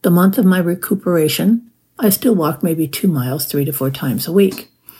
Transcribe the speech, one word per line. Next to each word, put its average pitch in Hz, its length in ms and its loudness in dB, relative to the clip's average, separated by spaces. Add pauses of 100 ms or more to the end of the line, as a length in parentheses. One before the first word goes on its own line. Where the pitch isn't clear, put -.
The - 80 2
month 185 280 4
of 226 60 2
my 185 140 4
recuperation, 175 1120 0 (280)
I 214 120 2
still 226 240 0
walked 156 280 0
maybe 160 240 0
two 143 220 -2
miles 135 380 -2
three 143 180 -2
to 151 80 -4
four 135 180 -4
times 131 380 -4
a 165 40 -6
week. 196 360 2 (320)